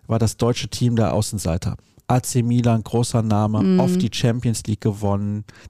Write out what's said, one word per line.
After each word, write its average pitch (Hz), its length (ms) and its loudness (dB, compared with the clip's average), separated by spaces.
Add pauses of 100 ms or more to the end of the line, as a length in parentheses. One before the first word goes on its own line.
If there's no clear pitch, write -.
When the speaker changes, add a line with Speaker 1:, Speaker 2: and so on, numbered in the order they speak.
Speaker 1:
war 113 120 0
das 110 180 0
deutsche 120 320 0
Team 120 260 0
der 101 180 2
Außenseiter. 92 640 -2 (320)
A 123 140 2
C - 200 -2
Milan, 117 420 2
großer 117 380 0
Name, 107 420 2
Speaker 2:
Mhm. 185 160 4
Speaker 1:
oft 180 220 2
die 180 100 0
Champions 120 540 0
League 107 160 -4
gewonnen, 104 640 -2 (260)